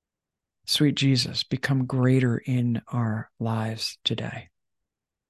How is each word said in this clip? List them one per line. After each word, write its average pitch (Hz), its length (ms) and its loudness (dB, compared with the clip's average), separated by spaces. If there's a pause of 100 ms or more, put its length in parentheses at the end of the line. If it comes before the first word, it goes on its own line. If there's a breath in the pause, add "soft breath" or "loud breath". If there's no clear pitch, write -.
(680)
Sweet 147 280 2
Jesus, 135 480 2
become 135 420 -2
greater 127 540 2
in 120 480 -2
our 110 520 -4
lives 110 640 -4
today. - 480 -2 (800)